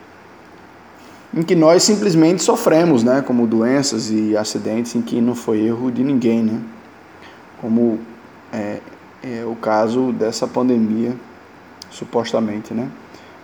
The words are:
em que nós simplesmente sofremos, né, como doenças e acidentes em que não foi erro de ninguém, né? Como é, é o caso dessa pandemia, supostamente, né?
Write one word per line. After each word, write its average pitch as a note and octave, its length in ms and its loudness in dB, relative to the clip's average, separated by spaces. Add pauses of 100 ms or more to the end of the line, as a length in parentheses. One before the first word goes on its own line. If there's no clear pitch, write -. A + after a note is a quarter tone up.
(1300)
em E3 100 0
que F3+ 120 4
nós E3 280 6
simplesmente F#3 600 4
sofremos, D#3+ 600 2
né, C3 220 2
como A#2+ 220 0
doenças A2+ 600 0
e G#2+ 260 0
acidentes G#2+ 600 -4
em A#2 60 -2
que A#2+ 200 -4
não A#2+ 140 0
foi A2+ 260 -2
erro A#2 300 -2
de A#2+ 120 -2
ninguém, A#2 400 0
né? A2 160 -2 (1040)
Como A2+ 380 0 (520)
é, G#2 280 -8 (440)
é A#2 220 -10
o A#2 100 -8
caso A#2 560 0
dessa A2 360 -4
pandemia, A#2+ 680 0 (760)
supostamente, A2+ 800 -4
né? B2 160 -6 (540)